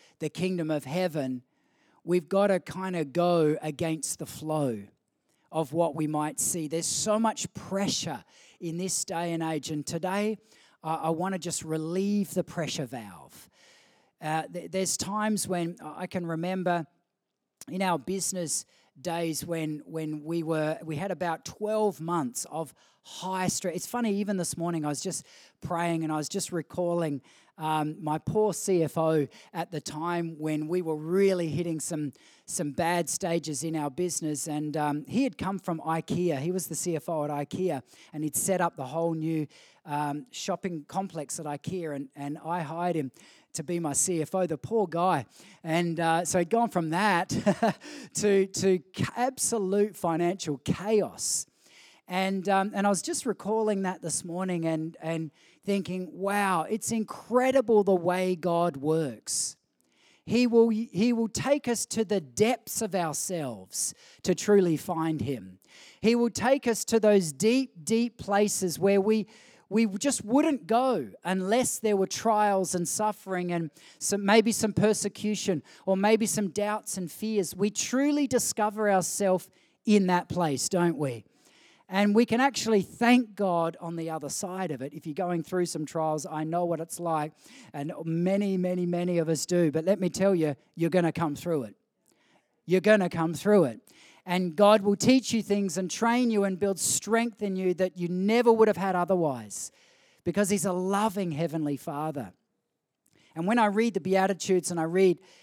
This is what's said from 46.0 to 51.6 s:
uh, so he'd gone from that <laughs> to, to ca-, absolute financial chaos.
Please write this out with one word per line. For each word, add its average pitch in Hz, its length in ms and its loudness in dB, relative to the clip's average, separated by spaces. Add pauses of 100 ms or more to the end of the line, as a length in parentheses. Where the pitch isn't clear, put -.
uh, 165 240 2
so 185 140 0
he'd 175 120 0
gone 226 200 2
from 165 200 0
that 185 380 2 (720)
<laughs> 247 160 -14
to, 196 320 4
to 190 320 2 (160)
ca-, - 220 -2
absolute 214 800 0
financial 170 640 0
chaos. - 880 -2 (640)